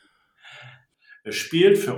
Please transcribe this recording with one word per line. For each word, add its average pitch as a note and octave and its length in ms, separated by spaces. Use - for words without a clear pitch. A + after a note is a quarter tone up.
Es C3+ 120
spielt F#3 420
für - 200